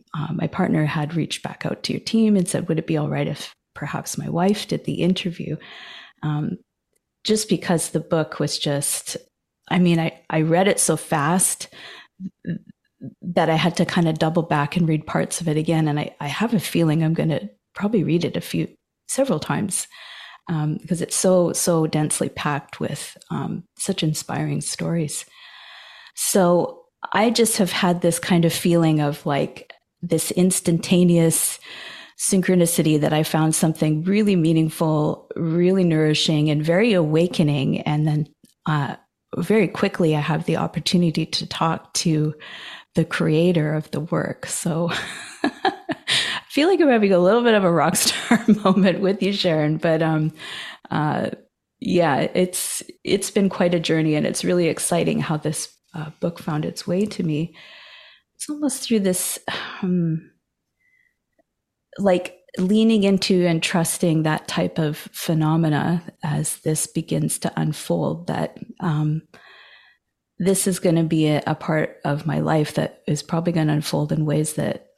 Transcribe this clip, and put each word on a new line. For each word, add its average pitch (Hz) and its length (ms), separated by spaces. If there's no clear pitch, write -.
uh, 151 180
my 165 140
partner 165 380
had 151 300
reached - 280
back - 220
out - 180
to - 100
your - 60
team 220 360
and 185 120
said, 175 200
"Would 160 120
it 160 80
be 160 100
all 151 120
right 143 180
if - 260
perhaps - 440
my 147 120
wife 180 380
did - 180
the - 160
interview?" 170 560
Um, 151 360
just 214 260
because 170 400
the 165 100
book 156 400
was 147 180
just, - 600
I 175 100
mean, 170 200
I, 160 300
I 156 120
read 165 260
it 202 120
so 160 160
fast 160 760
that 170 280
I 160 60
had 165 220
to 180 80
kind 170 220
of 156 120
double 160 240
back 147 320
and 170 120
read 156 200
parts - 340
of 165 60
it 151 100
again. 160 300
And 147 120
I, - 200
I 147 80
have 208 260
a 202 60
feeling 160 440
I'm 160 100
gonna 160 360
probably 202 300
read 160 220
it - 120
a 170 40
few, 160 260
several 220 320
times, 180 480
um, 151 320
because 160 200
it's - 140
so, 185 380
so 160 340
densely 151 420
packed - 500
with, - 380
um, 165 320
such - 260
inspiring 151 580
stories. 165 640
So - 640
I 214 160
just 226 280
have 180 140
had 175 300
this 170 180
kind 170 260
of 160 80
feeling 165 460
of, 147 260
like, 151 480
this 165 300
instantaneous 175 1300
synchronicity 170 840
that 151 120
I 156 100
found 156 320
something 156 480
really 202 320
meaningful, 160 1000
really 175 480
nourishing, 156 680
and 151 120
very 190 300
awakening. 156 880
And 151 260
then, 151 200
uh, 147 280
very 196 300
quickly, 175 480
I 151 40
have 160 260
the 160 120
opportunity 170 680
to - 220
talk - 480
to 151 400
the 160 120
creator 160 680
of 156 180
the 143 100
work. - 440
So 170 460
<laughs> - 520
I - 300
feel 294 180
like 359 140
I'm 302 80
having 214 240
a 175 60
little 196 220
bit 240 120
of 208 100
a 175 80
rock 165 240
star - 480
<laughs> 208 100
moment 185 360
with 196 240
you, 190 100
Sharon, 156 440
but, 160 240
um, 156 320
uh, 147 400
yeah, 156 560
it's, - 480
it's - 280
been 196 180
quite 180 240
a 175 60
journey, 160 340
and 151 140
it's - 160
really 175 240
exciting 160 520
how 151 180
this, - 360
uh, 151 160
book 170 200
found 156 260
its 170 200
way 180 200
to 202 180
me. 156 320
It's - 140
almost 294 340
through 226 160
this, 185 400
um, 170 500
like, 185 400
leaning 214 460
into 190 420
and 165 180
trusting 165 600
that 156 240
type 180 300
of 156 200
phenomena 160 880
as 151 360
this 156 280
begins 156 520
to - 200
unfold, 160 680
that, 175 300
um, 151 420
this 190 300
is 185 120
gonna 165 240
be 160 240
a, 151 180
a 156 100
part - 480
of 151 220
my 151 140
life 156 340
that - 340
is 147 140
probably 170 320
gonna 156 200
unfold 151 380
in 156 140
ways 151 280
that - 340